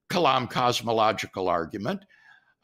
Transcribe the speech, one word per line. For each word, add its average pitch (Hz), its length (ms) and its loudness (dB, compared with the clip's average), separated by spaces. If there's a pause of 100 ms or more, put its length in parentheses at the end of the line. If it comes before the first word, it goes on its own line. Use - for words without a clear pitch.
(100)
Kalam 131 400 2
cosmological 113 1000 0
argument, 98 560 -4 (600)